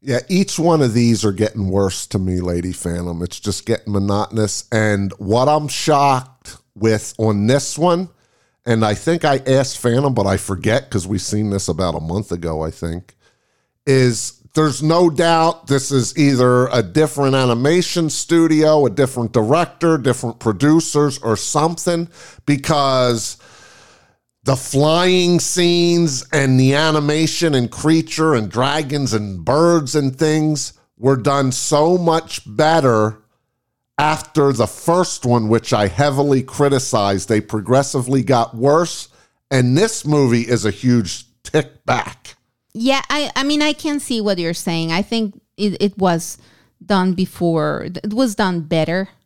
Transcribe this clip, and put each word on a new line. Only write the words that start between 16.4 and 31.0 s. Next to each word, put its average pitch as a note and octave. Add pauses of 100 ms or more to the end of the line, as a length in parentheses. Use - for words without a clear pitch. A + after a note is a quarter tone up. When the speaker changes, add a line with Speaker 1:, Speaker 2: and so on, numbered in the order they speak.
Speaker 1:
a B2
different C3+
animation C#3+
studio, D#3
a A2+
different B2
director, D#3
different A#2+
producers D3
or A2
something, E3+ (360)
because C3+ (1080)
the C3+
flying F3
scenes E3+
and C3+
the C3
animation D#3
and A#2+
creature D#3+
and A2
dragons C#3
and G2+
birds D3+
and C3+
things D#3 (260)
were C3